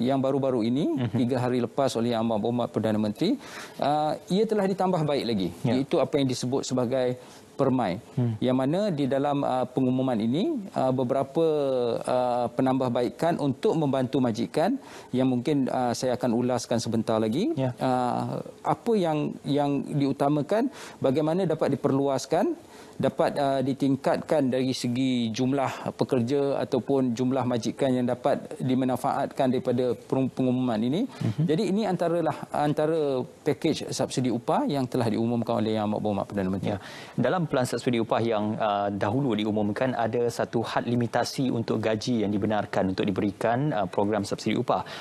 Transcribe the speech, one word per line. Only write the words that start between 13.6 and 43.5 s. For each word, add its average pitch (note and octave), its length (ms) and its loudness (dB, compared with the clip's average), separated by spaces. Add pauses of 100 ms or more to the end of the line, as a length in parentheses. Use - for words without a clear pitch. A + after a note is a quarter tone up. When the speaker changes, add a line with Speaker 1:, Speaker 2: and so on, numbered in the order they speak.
Speaker 1:
membantu C3+ 420 0
majikan B2+ 640 0 (320)
yang B2+ 180 2
mungkin, C3 380 0
uh, B2 240 0
saya B2 260 0
akan B2 140 0
ulaskan B2 480 0
sebentar A2+ 400 0
lagi. C#3 340 0
Speaker 2:
Ya. C3 220 0
Speaker 1:
Uh, B2+ 640 -2 (240)
apa D#3+ 320 0
yang, D#3 480 0
yang C#3+ 400 0
diutamakan, D3 880 0 (260)
bagaimana D#3 460 2
dapat D#3 320 0
diperluaskan, D3 800 0 (460)
dapat, C#3+ 320 2
uh, C#3 320 0
ditingkatkan C#3 840 2
dari C3 180 2
segi B2 640 0
jumlah B2+ 640 -2
pekerja C3+ 640 2
ataupun C3 560 2
jumlah B2+ 240 2
majikan A#2+ 560 0
yang B2 80 0
dapat - 560 -2
dimanfaatkan C3 880 0
daripada B2+ 460 0 (100)
peng-, C3+ 240 0
pengumuman B2+ 480 0
ini. C#3 300 0
Speaker 2:
Mhm. A#2+ 420 -2
Speaker 1:
Jadi G3 120 2 (100)
ini G#3 160 2
antaralah, E3+ 480 0 (160)
antara D3 760 0 (160)
pakej - 480 0
subsidi B2+ 400 -2
upah E3+ 400 0
yang C#3 160 0
telah A#2+ 240 0
diumumkan A#2 500 0
oleh A2 140 0
Yang G#2+ 140 0
Amat G#2 160 0
Berhormat G2+ 260 -2
Perdana G2 240 -2
Menteri. G#2 220 -2
Speaker 2:
Ya. - 20 -4 (400)
Dalam C#3+ 320 2
pelan B2+ 160 2
subsidi A#2+ 320 0
upah A2+ 240 0
yang, G#2+ 320 0
uh, G#2 400 0
dahulu A2 400 0
diumumkan, G#2+ 640 0
ada A#2 320 0
satu - 320 -2
had - 240 -2
limitasi A#2+ 640 0
untuk A#2+ 320 -2
gaji A2 400 0
yang G2 80 0
dibenarkan G#2 640 0
untuk G#2 160 0
diberikan, A2 640 0